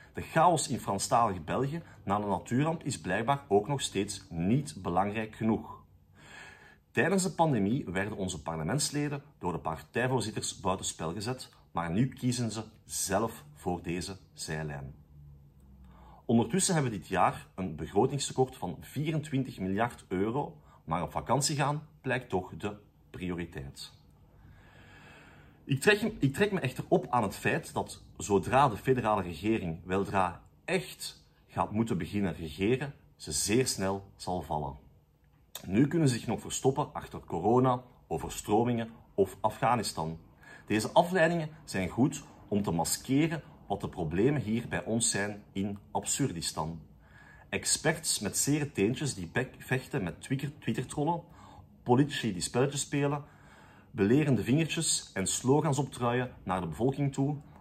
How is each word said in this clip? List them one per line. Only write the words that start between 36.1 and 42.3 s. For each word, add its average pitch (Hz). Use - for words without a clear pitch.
zich -
nog 104
verstoppen -
achter -
corona, 123
overstromingen 113
of -
Afghanistan. 104
Deze 107
afleidingen 170
zijn -
goed -